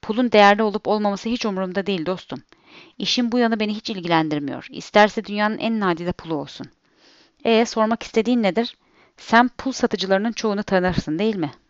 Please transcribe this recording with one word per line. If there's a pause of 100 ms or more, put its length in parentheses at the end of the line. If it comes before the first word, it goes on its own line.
"Pulun
değerli
olup
olmaması
hiç
umurumda
değil
dostum. (560)
İşin
bu
yanı
beni
hiç
ilgilendirmiyor.
İsterse
dünyanın
en
nadide
pulu
olsun." (800)
"E,
sormak
istediğin
nedir? (400)
Sen
pul
satıcılarının
çoğunu
tanırsın
değil
mi?" (200)